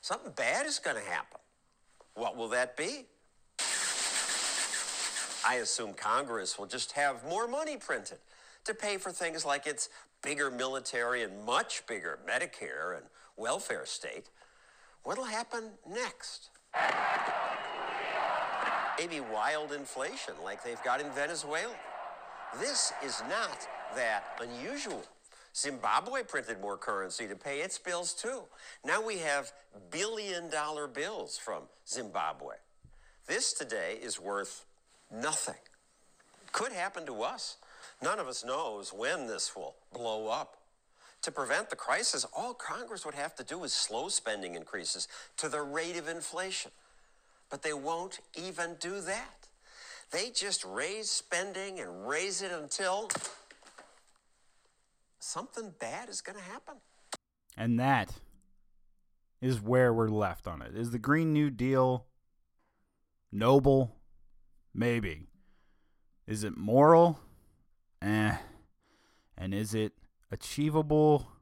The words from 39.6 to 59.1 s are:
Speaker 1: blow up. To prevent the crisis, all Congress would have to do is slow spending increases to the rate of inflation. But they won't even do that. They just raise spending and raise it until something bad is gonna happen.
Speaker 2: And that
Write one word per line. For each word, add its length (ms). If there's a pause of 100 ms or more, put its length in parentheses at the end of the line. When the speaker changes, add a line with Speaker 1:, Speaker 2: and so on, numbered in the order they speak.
Speaker 1:
blow 340
up. 300 (640)
To 100
prevent 380
the 60
crisis, 500 (100)
all 160
Congress 540
would 80
have 220
to 80
do 200
is 80
slow 360
spending 480
increases 520 (300)
to 100
the 140
rate 340
of 100
inflation. 640 (800)
But 140
they 100
won't 480 (140)
even 440
do 220
that. 480 (640)
They 180
just 360
raise 440
spending 720
and 260
raise 360
it 100
until 560 (2250)
something 520
bad 280
is 120
gonna 180
happen. 380 (800)
Speaker 2:
And 240
that 400 (1200)